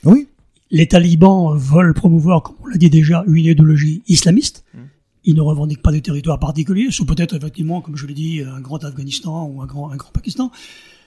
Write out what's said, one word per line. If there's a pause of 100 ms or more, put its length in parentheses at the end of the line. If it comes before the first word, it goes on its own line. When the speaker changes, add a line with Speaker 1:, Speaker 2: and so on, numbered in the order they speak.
Speaker 1:
Oui. (460)
Speaker 2:
Les
talibans
veulent
promouvoir,
comme
on
l'a
dit
déjà,
une
idéologie
islamiste. (100)
Speaker 3:
Hmm. (420)
Speaker 2:
Ils
ne
revendiquent
pas
de
territoire
particulier,
sauf
peut-être
effectivement,
comme
je
l'ai
dit,
un
grand
Afghanistan
ou
un
grand,
un
grand
Pakistan. (580)